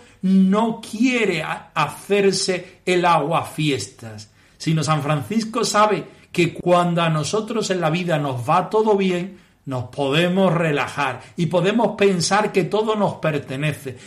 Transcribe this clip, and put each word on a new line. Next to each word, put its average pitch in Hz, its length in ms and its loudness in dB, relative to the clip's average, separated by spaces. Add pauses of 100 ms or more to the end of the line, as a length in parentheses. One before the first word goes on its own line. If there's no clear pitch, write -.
(220)
no 190 580 4
quiere 214 600 0
ha-, 156 320 -10
hacerse 185 1120 -2
el 180 180 2
aguafiestas, 147 1300 -2 (240)
sino 160 260 0
San 151 200 0
Francisco 202 640 -2
sabe 208 520 0 (160)
que 165 220 0
cuando 175 480 2
a 165 80 2
nosotros 208 600 -2
en 185 120 -2
la 156 80 0
vida 170 280 0
nos 127 300 -4
va 180 220 2
todo 214 260 2
bien, 185 400 -2 (300)
nos 127 180 -6
podemos 175 720 0
relajar 143 640 -2 (160)
y 175 100 0
podemos 190 520 0
pensar 196 540 2
que 185 120 2
todo 220 320 0
nos 196 200 0
pertenece 143 920 -4